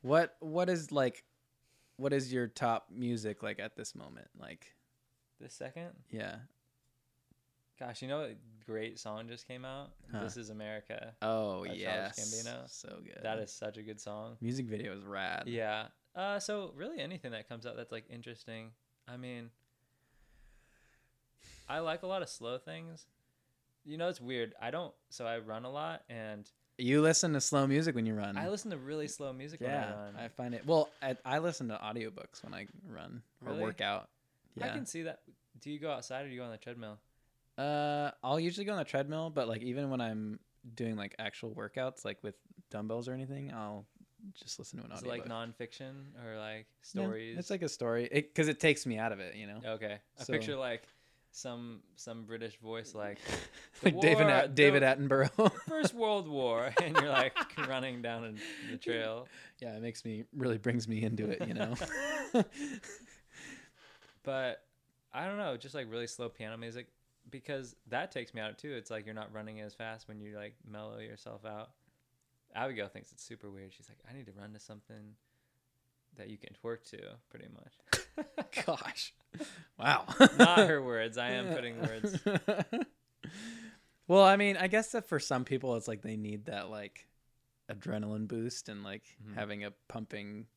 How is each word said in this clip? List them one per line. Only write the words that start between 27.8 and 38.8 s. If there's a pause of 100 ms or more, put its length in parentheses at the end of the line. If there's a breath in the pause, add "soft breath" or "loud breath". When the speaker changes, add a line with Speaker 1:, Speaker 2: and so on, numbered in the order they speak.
Speaker 1:
when
you
run.
Speaker 2:
I
listen
to
really
slow
music
Speaker 1:
Yeah,
Speaker 2:
when
I
run.
Speaker 1:
I
find
it.
Well, (120)
I,
I
listen
to
audiobooks
when
I (200)
run (220)
or
Speaker 2:
Really?
Speaker 1:
work
out. (520)
Speaker 2:
I
Speaker 1:
Yeah.
Speaker 2:
can
see
that. (380)
Do
you
go
outside
or
do
you
go
on
the
treadmill? (580)
Speaker 1:
Uh, (140)
I'll
usually
go
on
the